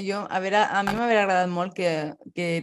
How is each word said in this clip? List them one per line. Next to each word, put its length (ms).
jo, 260
a 140
veure, 160
a 240
mi 80
m'hauria 320
agradat 240
molt 300
que, 340
que 280